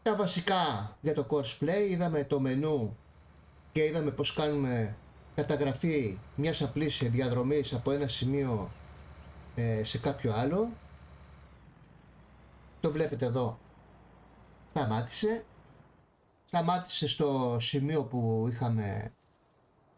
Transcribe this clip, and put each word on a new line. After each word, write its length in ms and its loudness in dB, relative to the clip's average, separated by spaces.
τα 140 2
βασικά 840 0
για 120 2
το 160 -2
course 300 -2
play, 300 2
είδαμε 340 0
το 160 0
μενού 580 0
και 120 2
είδαμε 280 0
πώς 220 -2
κάνουμε 640 0
καταγραφή 840 0
μιας 260 0
απλής 420 0
διαδρομής 680 2
από 180 0
ένα 160 0
σημείο, 640 -2
ε, 260 2
σε 140 -4
κάποιο 360 0
άλλο. 360 2
Το 120 0
βλέπετε 340 0
εδώ. 340 0
Σταμάτησε. 760 0
Σταμάτησε 640 0
στο 520 2
σημείο 440 0
που 460 0
είχαμε, 640 -2